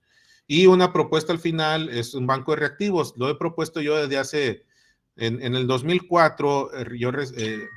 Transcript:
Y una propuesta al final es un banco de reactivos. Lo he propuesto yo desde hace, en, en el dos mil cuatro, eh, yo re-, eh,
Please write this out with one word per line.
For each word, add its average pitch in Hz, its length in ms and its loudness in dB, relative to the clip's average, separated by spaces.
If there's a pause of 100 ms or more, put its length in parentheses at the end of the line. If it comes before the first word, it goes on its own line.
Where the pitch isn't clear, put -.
(460)
Y 170 200 4
una 180 260 6
propuesta 156 400 0
al 165 80 -4
final 156 480 -2
es 120 260 -6
un 127 120 -4
banco 135 260 0
de 147 60 0
reactivos. 151 580 -2
Lo 127 120 -2
he 151 60 0
propuesto 165 460 -6
yo 147 160 0
desde 139 220 0
hace, 135 480 -2 (500)
en, 117 260 -2
en 123 120 -2
el 127 120 0
dos 127 160 0
mil 175 240 0
cuatro, 147 640 2
eh, 127 140 -10 (120)
yo 123 120 -2
re-, 143 160 -4 (100)
eh, 110 300 -6 (100)